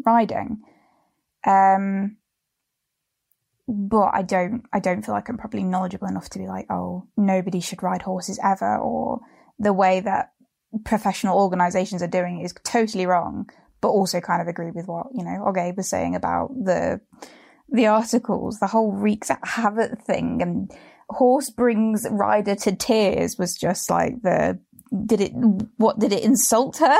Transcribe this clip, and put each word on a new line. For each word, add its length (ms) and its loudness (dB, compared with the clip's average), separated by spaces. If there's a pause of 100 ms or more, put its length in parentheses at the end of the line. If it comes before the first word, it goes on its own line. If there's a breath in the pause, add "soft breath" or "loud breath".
riding. 580 0 (840 soft breath)
Um, 680 2 (1500)
but 460 2
I 80 0
don't, 400 -2 (100)
I 80 -2
don't 220 -2
feel 120 -6
like 140 -4
I'm 80 -6
probably 260 -8
knowledgeable 460 -4
enough 220 -8
to 80 -12
be 80 -10
like, 240 -10
"Oh, 360 -6 (100)
nobody 440 2
should 220 -8
ride 200 -2
horses 400 -6
ever," 360 0
or 420 -4 (380 soft breath)
the 140 2
way 280 4
that 320 -2 (520)
professional 540 0
organisations 640 0
are 60 -2
doing 320 -2
it 40 -8
is 100 -8 (100)
totally 420 0
wrong, 420 0 (320 soft breath)
but 80 2
also 320 2
kind 200 -2
of 80 -4
agree 220 -6
with 160 -10
what, 260 -8
you 120 -6
know, 220 -6
Oge 300 -2
was 120 -4
saying 260 -2
about 340 -2
the, 520 -2 (720 loud breath)
the 160 4
articles, 720 0
the 80 0
whole 260 2
wreaks 380 0 (120)
havoc 600 -2
thing, 400 -2
and 280 -4 (400 loud breath)
horse 400 2
brings 600 0
rider 440 2
to 200 0
tears 640 2
was 180 -4
just 340 -2
like 320 0
the, 360 2 (480)
did 140 2
it, 120 -2 (440)
what, 220 2
did 140 2
it 100 0
insult 560 2
her? 220 6